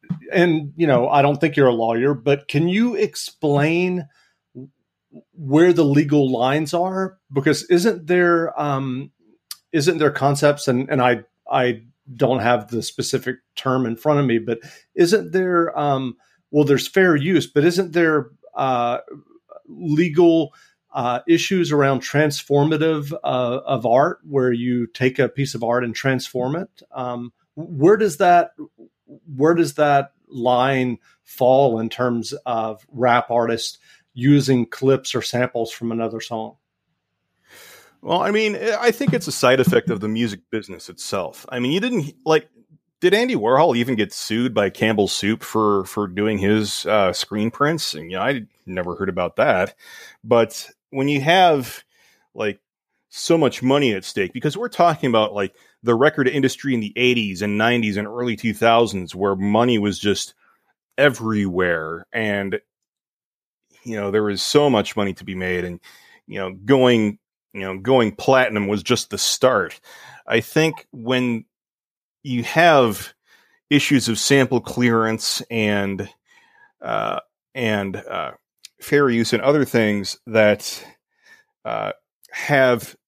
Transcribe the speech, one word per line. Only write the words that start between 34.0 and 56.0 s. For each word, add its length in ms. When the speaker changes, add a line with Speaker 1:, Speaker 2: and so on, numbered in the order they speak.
Speaker 1:
using 520
clips 480
or 80
samples 480
from 220
another 280
song? 360
Speaker 2:
Well, 200
I 120
mean, 240
I 340
think 220
it's 160
a 40
side 280
effect 280
of 120
the 80
music 320
business 380
itself. 600
I 120
mean, 100
you 100
didn't, 320
like, 240
did 140
Andy 220
Warhol 400
even 180
get 180
sued 420
by 160
Campbell 380
Soup 340
for, 420
for 240
doing 300
his, 480
uh, 260
screen 380
prints? 440
And, 160
you 60
know, 60
I 240
never 300
heard 120
about 280
that. 400
But 440
when 180
you 120
have, 640
like, 260
so 280
much 260
money 300
at 120
stake, 280
because 240
we're 120
talking 400
about, 260
like, 200
the 120
record 340